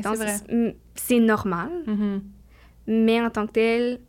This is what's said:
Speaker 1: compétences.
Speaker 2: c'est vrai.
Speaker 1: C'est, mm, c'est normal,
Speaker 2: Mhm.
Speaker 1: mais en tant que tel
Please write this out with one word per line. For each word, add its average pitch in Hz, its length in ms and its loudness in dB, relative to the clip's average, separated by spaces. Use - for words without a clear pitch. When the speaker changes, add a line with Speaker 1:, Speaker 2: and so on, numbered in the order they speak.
Speaker 1:
compétences. 214 160 -2
Speaker 2:
c'est 220 60 -4
vrai. 208 120 -2
Speaker 1:
C'est, - 60 -2
mm, 233 180 0
c'est - 260 2
normal, 208 480 0
Speaker 2:
Mhm. 202 360 -2
Speaker 1:
mais 226 340 4
en 233 80 0
tant 220 180 -2
que 214 60 -16
tel 240 560 0